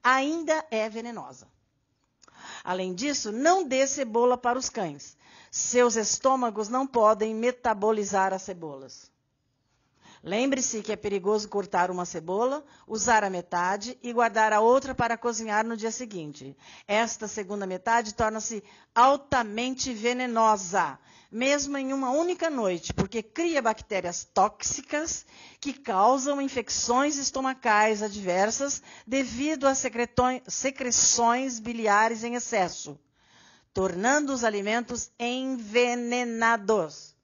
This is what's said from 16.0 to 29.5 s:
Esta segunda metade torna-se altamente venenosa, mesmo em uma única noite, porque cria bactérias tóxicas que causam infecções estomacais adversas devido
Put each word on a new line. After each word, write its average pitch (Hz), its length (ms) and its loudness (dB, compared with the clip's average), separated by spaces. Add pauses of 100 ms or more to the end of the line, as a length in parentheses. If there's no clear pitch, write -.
Esta 214 400 0
segunda 202 400 -6
metade 214 480 -2
torna-se 220 480 -4 (300)
altamente 254 1000 2
venenosa, 214 1040 0 (340)
mesmo 277 460 0
em 269 160 -4
uma 269 160 -2
única 339 400 0
noite, 202 420 -2
porque 214 300 -2
cria 330 400 -2
bactérias 180 640 -2
tóxicas - 1040 -2 (320)
que 277 140 -8
causam 262 680 2
infecções 269 760 0
estomacais 233 840 2
adversas 208 800 0 (240)
devido 269 600 -2